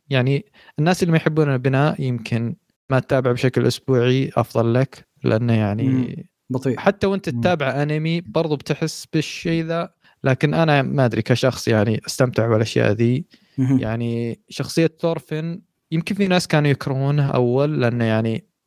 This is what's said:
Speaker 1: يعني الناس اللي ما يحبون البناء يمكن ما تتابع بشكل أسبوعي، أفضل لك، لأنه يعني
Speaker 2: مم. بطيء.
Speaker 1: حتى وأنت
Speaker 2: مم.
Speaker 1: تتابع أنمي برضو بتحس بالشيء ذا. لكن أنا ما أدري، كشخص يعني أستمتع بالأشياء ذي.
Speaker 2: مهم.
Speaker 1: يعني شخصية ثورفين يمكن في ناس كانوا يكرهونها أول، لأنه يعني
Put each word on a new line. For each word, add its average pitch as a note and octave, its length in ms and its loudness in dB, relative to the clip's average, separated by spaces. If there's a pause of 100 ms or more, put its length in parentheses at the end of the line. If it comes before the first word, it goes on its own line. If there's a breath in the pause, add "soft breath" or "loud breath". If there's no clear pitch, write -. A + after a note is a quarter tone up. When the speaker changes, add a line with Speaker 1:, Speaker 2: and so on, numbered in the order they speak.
(100)
Speaker 1:
يعني C3+ 340 0 (340 loud breath)
الناس E3+ 240 2
اللي E3+ 100 2
ما D#3+ 40 6
يحبون D#3 360 2
البناء C3+ 500 0
يمكن A#2+ 540 -4 (340)
ما C3 100 4
تتابع B2+ 320 0
بشكل B2 340 0
أسبوعي، B2+ 720 0
أفضل A#2 380 2
لك، - 340 -2 (160)
لأنه A#2 280 0
يعني G#2+ 360 0
Speaker 2:
مم. C3 260 -2 (360)
بطيء. B2+ 280 -2
Speaker 1:
حتى G3+ 280 0
وأنت G3 220 -4
Speaker 2:
مم. A#2+ 120 -4
Speaker 1:
تتابع C#3+ 420 -2
أنمي D#3 380 -2
برضو D#3+ 360 -2
بتحس - 560 -6
بالشيء E3 520 -4
ذا. E3 260 -6 (340 soft breath)
لكن C#3 300 2
أنا D#3 280 4
ما C3 220 0
أدري، A2+ 180 2
كشخص - 460 0
يعني G#2+ 380 2
أستمتع B2 420 0
بالأشياء A2+ 440 2
ذي. A#2+ 320 0 (340 soft breath)
Speaker 2:
مهم. C3+ 200 2
Speaker 1:
يعني A#2 680 -4
شخصية D#3+ 420 -2 (100)
ثورفين E3 640 -6 (300)
يمكن E3 220 -4
في G3 140 0
ناس F3+ 180 0
كانوا D3 240 4
يكرهونها C#3 600 0
أول، C3+ 500 0
لأنه A#2+ 240 0
يعني A2+ 400 0 (220)